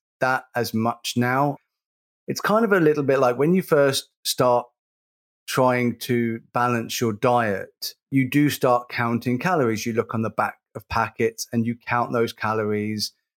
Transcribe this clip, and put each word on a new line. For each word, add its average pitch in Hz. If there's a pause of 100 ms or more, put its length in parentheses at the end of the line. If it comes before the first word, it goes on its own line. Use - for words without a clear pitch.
(200)
that 131 (100)
as 117
much 113
now. 131 (720)
It's -
kind 220
of 196
a 196
little 151
bit 135
like 123
when 151
you 185
first 139 (140)
start 123 (800)
trying 123
to 117 (120)
balance 120
your 113
diet, 107 (160)
you 131
do 147
start 123
counting 120
calories. 127
You 117
look 110
on 113
the 110
back - (160)
of 110
packets 113
and 117
you 117
count 120
those 117
calories. 107 (240)